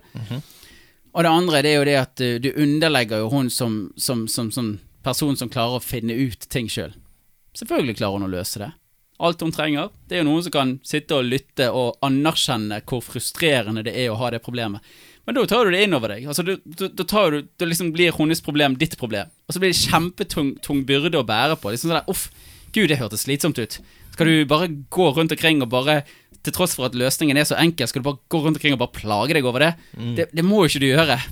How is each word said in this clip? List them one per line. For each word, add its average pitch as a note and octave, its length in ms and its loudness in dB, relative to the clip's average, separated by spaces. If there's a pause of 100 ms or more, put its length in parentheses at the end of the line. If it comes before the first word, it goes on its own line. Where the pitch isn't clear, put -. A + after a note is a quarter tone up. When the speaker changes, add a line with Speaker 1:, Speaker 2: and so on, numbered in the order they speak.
(160)
Speaker 1:
Mhm. A#2+ 260 -10 (720)
Speaker 2:
Og F3 100 2
det E3+ 60 4
andre, E3 320 4
det D3 80 2
er D3+ 80 4
jo C#3 80 4
det C#3+ 140 4
at C3 160 -2
du, A#2+ 240 0
du C3 160 -2
underlegger C#3+ 640 2
jo A2 100 -2
hun C3 220 0
som, A2 440 -4
som, A2+ 320 -4
som, A2+ 220 -4
som G#2+ 300 -4 (240)
person C#3 340 -2
som A#2+ 120 -6
klarer A#2+ 280 -2
å A#2 60 -10
finne A2+ 320 -4
ut B2+ 240 -2 (100)
ting A#2 200 -4
selv. F#2 240 -6 (600)
Selvfølgelig A3+ 440 -2
klarer G2 200 -2
hun G2 80 -4
å F#2+ 80 -6
løse F2+ 240 -6
det. G#2 140 -10 (480)
Alt E3+ 220 -2
hun D#3+ 100 -4
trenger, D#3 400 -4 (160)
det F3+ 100 -6
er F3 60 0
jo D3 80 2
noen E3 120 2
som F3 80 -8
kan C3 200 0 (120)
sitte - 300 -4
og C3 160 2
lytte C3 420 -2
og A#2+ 300 -2
anerkjenne C3+ 840 0
hvor B2 200 -6
frustrerende A2+ 800 -2
det A2 100 -6
er B2 160 -2
å G#2+ 80 -4
ha B2 140 -4
det A#2 100 -6
problemet. A2+ 400 -6 (460)
Men A3+ 80 -2
da C4 100 2
tar A3+ 200 2
du F#3 60 4
det F#3 140 2
inn G3 80 2
over A2+ 160 0
deg. G#2+ 180 -10
Altså, D3 160 -2
du, F3+ 220 -4
du, E3 220 -6
da - 160 -6
tar G3 280 2
du, D3 140 -2 (120)
da F3+ 80 -2
liksom E3 280 -2
blir E3+ 180 4
hennes D#3+ 300 2
problem D3 340 2
ditt D#3+ 220 -2
problem. G#2+ 320 -6 (180)
Og D#3 80 -6
så F3+ 60 -6
blir F#3+ 100 4
det - 80 0
kjempetung, D#3+ 840 0
tung C#3+ 220 -2
byrde C#3+ 320 2
å C#3 80 2
bære A#2 380 2
på. G2+ 100 -4
Liksom A#2+ 200 -2
sånn D#3+ 100 0
der, - 100 -6
«Uff, - 140 -4 (480)
Gud, G#3 160 4
det D3+ 100 2
hørtes A2 240 -4
slitsomt C#3 380 0
ut.» - 160 -6 (360)
Skal E3 140 2
du D#3+ 180 6
bare D3+ 220 2 (220)
gå F3+ 260 4
rundt D#3+ 160 2
omkring D#3 320 4
og A#2 80 -4
bare, C#3 300 2 (420)
til D3+ 100 -4
tross F3+ 220 0
for B2+ 100 -2
at A2+ 80 -2
løsningen C3+ 460 2
er D3 80 2
så B2+ 100 0
enkel, D3+ 300 2
skal C3 160 -4
du C#3+ 60 -2
bare C3+ 100 -4 (100)
gå E3 140 0
rundt D3+ 160 0
omkring C#3+ 160 2
og A#2 80 0
bare A#2+ 100 -4
plage G#2+ 400 0
deg D3 140 2
over B2 160 2
det? E3 80 4 (240)
Speaker 1:
Mm. A#2+ 200 -6
Speaker 2:
Det, A#2 200 0
det E3 100 0
må G3 200 4
jo C#3+ 80 4
ikke C#3 100 -2
du C#3 80 4
gjøre. C#3+ 240 4 (160)